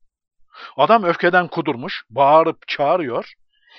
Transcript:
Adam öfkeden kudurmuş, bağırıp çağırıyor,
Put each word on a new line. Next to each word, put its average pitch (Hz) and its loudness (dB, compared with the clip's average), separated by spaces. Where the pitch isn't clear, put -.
Adam 196 2
öfkeden 175 0
kudurmuş, 147 -6
bağırıp 151 2
çağırıyor, 151 -4